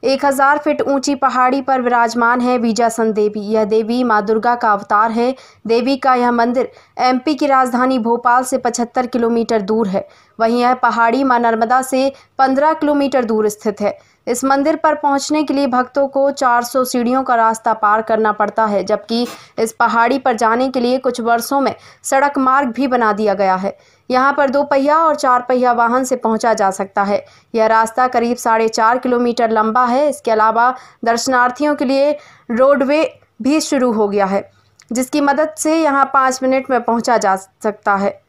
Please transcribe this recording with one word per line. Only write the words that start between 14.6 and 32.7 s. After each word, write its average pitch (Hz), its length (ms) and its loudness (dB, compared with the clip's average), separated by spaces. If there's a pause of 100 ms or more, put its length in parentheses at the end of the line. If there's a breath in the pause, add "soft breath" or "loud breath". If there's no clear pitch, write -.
पर 311 200 0
पहुंचने 294 480 -2
के 277 100 -4
लिए 277 140 0
भक्तों 254 400 0
को 277 240 0
चार 247 320 0
सौ 254 200 -2
सीढ़ियों 254 400 -2
का 254 120 0
रास्ता 226 380 0
पार 220 280 0
करना 220 300 0
पड़ता 208 340 0
है, 202 180 -2
जबकि 214 440 -4 (320 loud breath)
इस 220 140 -2
पहाड़ी 233 460 2
पर 262 160 0
जाने 240 340 0
के 262 100 -4
लिए 247 180 0
कुछ 247 240 -4
वर्षों 233 400 -2
में 240 140 -2 (280 loud breath)
सड़क 277 340 0
मार्ग 262 320 0
भी 254 180 -2
बना 240 260 0
दिया 208 200 0
गया 190 220 0
है। 190 220 -6 (340 soft breath)
यहाँ 262 220 2
पर 277 160 0
दो 285 140 0
पहिया 285 340 0
और 320 180 2
चार 247 340 0
पहिया 247 220 2
वाहन 233 320 0
से 254 120 -2
पहुँचा 226 380 0
जा 196 180 0
सकता 196 320 -4
है। 202 220 -2 (300 soft breath)
यह 220 100 2
रास्ता 226 420 2
करीब 240 300 0
साढ़े 226 300 0
चार 226 300 2
किलोमीटर 240 520 0
लंबा 220 360 2
है। 262 240 0
इसके 269 220 -4
अलावा 226 440 2 (300 loud breath)
दर्शनार्थियों 247 680 0
के 294 100 -4
लिए 277 320 0 (340 loud breath)
रोडवे 269 680 2 (220)